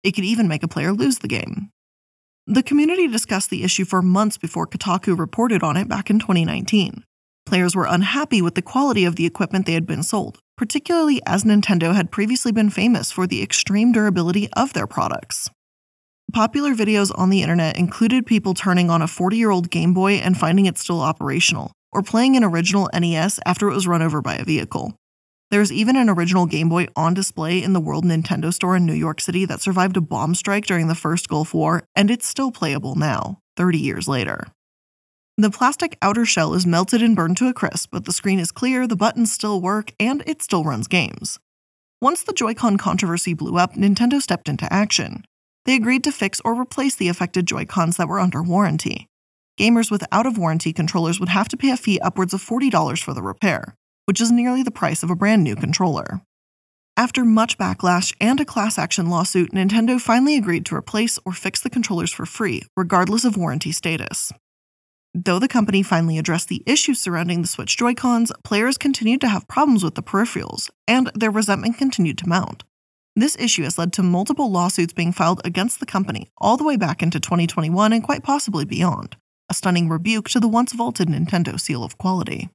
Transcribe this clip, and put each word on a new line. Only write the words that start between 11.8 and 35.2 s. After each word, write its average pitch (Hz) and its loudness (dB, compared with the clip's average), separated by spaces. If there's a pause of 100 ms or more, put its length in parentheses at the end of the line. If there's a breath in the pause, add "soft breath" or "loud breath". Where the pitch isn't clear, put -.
had 180 2
previously 226 0
been 214 4
famous 214 2
for 185 0
the 117 -2
extreme 214 2
durability 202 2
of 269 0
their - -2
products. - -6 (840)
Popular 277 2
videos 208 2
on 185 4
the 190 4
internet 165 0
included 226 2
people 196 2
turning 180 2
on 165 2
a 160 0
forty-year-old 190 0
Game 175 2
Boy 190 4
and 185 0
finding 190 4
it 170 -2
still 170 -4
operational, 151 -2 (200)
or - -2
playing 262 4
an 240 6
original 175 2
N 175 0
E 170 0
S 170 0
after 190 0
it 139 0
was 185 0
run 170 2
over 151 0
by 87 -4
a - -6
vehicle. - -4 (580)
There 208 4
is 202 2
even 220 2
an 240 4
original 175 2
Game 160 0
Boy 170 0
on 165 0
display 180 -2
in 190 0
the 180 4
World 156 -2
Nintendo 165 0
Store 180 0
in 175 4
New 156 0
York 156 -2
City 185 0
that - -6
survived 185 0
a 190 2
bomb 151 -2
strike 202 -2
during 165 0
the 160 0
first 165 -4
Gulf 156 -2
War, 160 0 (100)
and 202 4
it's 240 -2
still 269 -4
playable 143 -4
now, 143 -2 (180)
thirty 175 2
years 135 -4
later. 87 -4 (880)